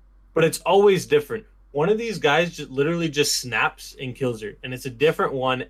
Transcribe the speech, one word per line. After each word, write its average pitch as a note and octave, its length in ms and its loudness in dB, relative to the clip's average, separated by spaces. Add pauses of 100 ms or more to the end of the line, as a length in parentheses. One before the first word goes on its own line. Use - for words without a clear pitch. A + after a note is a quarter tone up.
(340)
but D#3+ 100 2
it's D#3 160 0
always F#3+ 460 4
different. C#3 400 0 (260)
One D3 160 0
of G#3+ 100 2
these A3+ 200 -4
guys D#3 380 0
ju-, D3 140 -10
literally D#3+ 380 -2
just C#3+ 320 -2
snaps B2 600 -4
and B2+ 140 -10
kills A#2+ 280 -4
her, G2+ 100 -10 (100)
and B2+ 120 -10
it's B2 120 -10
a B2+ 40 -8
different D3 420 0
one B2+ 380 -2